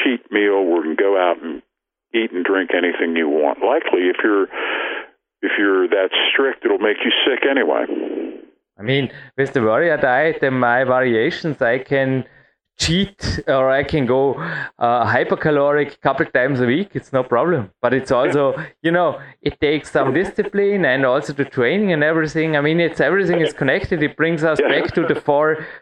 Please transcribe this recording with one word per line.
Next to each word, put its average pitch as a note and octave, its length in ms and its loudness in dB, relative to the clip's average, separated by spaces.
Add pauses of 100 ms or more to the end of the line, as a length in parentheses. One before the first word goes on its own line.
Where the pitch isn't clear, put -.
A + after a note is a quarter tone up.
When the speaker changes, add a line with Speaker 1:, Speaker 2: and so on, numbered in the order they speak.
Speaker 1:
cheat B2 300 -2
meal G2+ 320 2
where E2+ 200 2
you D#2+ 100 -4
can - 20 -4
go G2 200 2
out F2 240 2
and D#2+ 220 -10 (500)
eat A2+ 200 -2
and F2+ 120 -4
drink F#2+ 320 0
anything E2+ 400 -2
you D#2+ 120 0
want. D2 340 0
Likely, G2 460 0
if - 160 0
you're, G2+ 200 0 (960)
if - 160 -4
you're G2 320 2
that F#2+ 220 0 (220)
strict, C3+ 320 0
it'll G#2 140 0
make G#2 260 0
you A2+ 80 0 (120)
sick C3 240 0
anyway. F2 360 0 (920)
Speaker 2:
I G2 60 -16
mean, C3 300 -2 (260)
with C3+ 140 0
the C3 100 2
warrior D3 360 2
diet D3 440 2
and C3 160 0
my B2 240 2
variations, B2+ 800 0
I B2 160 2
can C3 460 0 (540)
cheat F#3 680 -2
or C3+ 240 2
I C#3 140 2
can C#3+ 220 0
go, C3 300 0 (420)
uh, A#2+ 280 2
hypercaloric C#3+ 840 0
a - 60 -20
couple C#3 260 0
times C3 380 0
a B2+ 40 2
week. D3+ 280 0
It's - 180 -10
no C3 100 2
problem. B2+ 480 0 (120)
But A#2+ 100 2
it's C3 180 0
also, C3 460 2
Speaker 1:
Yeah. D#3+ 80 -10 (180)
Speaker 2:
you D#3+ 80 0
know, E3+ 300 0 (220)
it - 180 -6
takes D3 320 0
some C#3 220 0
discipline G3 720 0
and C3+ 180 2
also C#3+ 300 0
the C#3 100 -2
training F3 480 0
and D3+ 100 0
everything. D#3 540 0
I C#3+ 60 0
mean, D#3+ 180 2
it's, E3 180 0
everything F3 440 0
is D3 100 -2
connected. D3+ 500 -2
It D3 140 -2
brings D#3+ 280 0
us D#3 180 2
Speaker 1:
Yeah. C#3 80 2
Speaker 2:
back D#3 240 -2
to E3+ 120 0
the D#3 80 0
four, D3+ 440 0 (240)